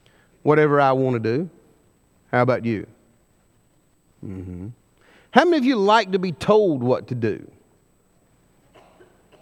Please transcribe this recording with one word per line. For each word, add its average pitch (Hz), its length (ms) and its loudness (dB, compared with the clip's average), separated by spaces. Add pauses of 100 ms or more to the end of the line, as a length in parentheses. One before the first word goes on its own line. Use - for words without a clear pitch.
(440)
Whatever 147 380 2
I 135 100 4
wanna 131 280 0
do. 120 300 -4 (800)
How 123 120 2
about 123 240 0
you? 110 200 -4 (1400)
Mm-hmm. 92 420 -14 (640)
How 269 140 4
many 339 120 4
of 269 60 0
you 254 140 0
like 202 340 2
to 185 80 0
be 180 140 -4
told 190 500 0
what 123 240 -2
to 127 80 -8
do? 110 340 -4 (1900)